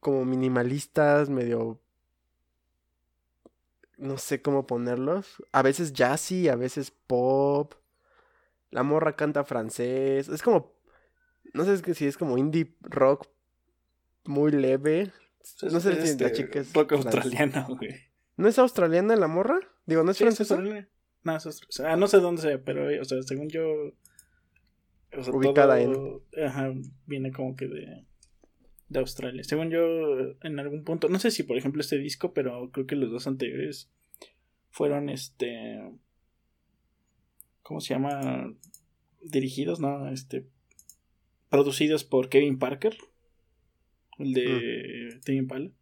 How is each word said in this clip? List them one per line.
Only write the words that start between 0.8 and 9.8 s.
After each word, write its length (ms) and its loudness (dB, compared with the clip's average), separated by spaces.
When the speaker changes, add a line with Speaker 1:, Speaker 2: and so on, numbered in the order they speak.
Speaker 1:
medio... 500 -2
no 200 -8
sé 240 -6
cómo 240 0
ponerlos, 760 -4
a 100 6
veces 320 2
jazzy, 540 2
a 80 4
veces 340 -6
pop, 840 0
la 120 -2
morra 340 2
canta 280 0
francés, 840 -2